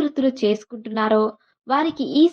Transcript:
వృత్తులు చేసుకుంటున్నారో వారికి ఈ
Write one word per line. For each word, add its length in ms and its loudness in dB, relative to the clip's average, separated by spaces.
వృత్తులు 320 0
చేసుకుంటున్నారో 800 -2
వారికి 320 -2
ఈ 120 8